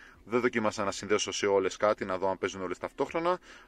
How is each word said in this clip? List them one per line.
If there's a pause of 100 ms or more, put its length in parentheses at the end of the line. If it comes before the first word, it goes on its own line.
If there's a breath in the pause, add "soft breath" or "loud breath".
(240 loud breath)
Δεν
δοκίμασα
να
συνδέσω
σε
όλες
κάτι,
να
δω
αν
παίζουν
όλες
ταυτόχρονα, (300 loud breath)